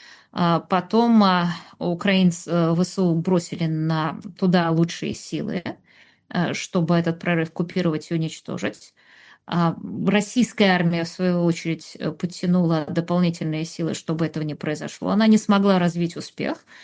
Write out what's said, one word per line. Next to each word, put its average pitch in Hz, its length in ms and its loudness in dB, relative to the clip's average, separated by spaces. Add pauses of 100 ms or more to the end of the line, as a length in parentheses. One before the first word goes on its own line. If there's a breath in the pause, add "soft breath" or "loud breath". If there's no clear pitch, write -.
(340 loud breath)
А, 170 280 2
потом, 220 600 4
а, 180 260 4 (300 loud breath)
украинц-, 175 680 2
э, 165 260 2
В 170 120 2
С 185 140 -4
У 175 160 2
бросили 170 520 0
на, 160 520 -2 (200)
туда 175 320 2
лучшие 165 440 0
силы, - 480 -8 (680 soft breath)
э, 160 220 -2
чтобы 170 440 -2
этот 170 220 -2
прорыв 165 340 -2
купировать 170 580 -4
и 170 40 0
уничтожить. - 800 -8 (540 soft breath)
А, 170 280 0 (320)
российская 208 680 2
армия, 170 300 2
в 170 40 -8
свою 180 360 0
очередь, 165 540 -4
э, 160 120 -4
подтянула 170 800 0
дополнительные 170 760 -2
силы, 160 300 -6
чтобы 165 320 -4
этого 156 180 -6
не 151 100 -6
произошло. 151 560 -6
Она 214 160 4
не 214 120 8
смогла 196 400 4
развить 170 380 -2
успех, - 480 -8 (180 loud breath)